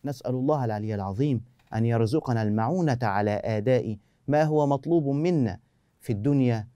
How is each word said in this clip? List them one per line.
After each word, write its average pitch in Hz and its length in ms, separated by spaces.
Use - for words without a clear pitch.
نسأل 127 300
الله 135 300
العلي 107 300
العظيم 104 460
أن 113 100
يرزقنا 117 580
المعونة 123 580
على 104 300
آداء 110 680
ما 147 160
هو 151 240
مطلوب 143 400
منا 143 520
في - 140
الدنيا 120 640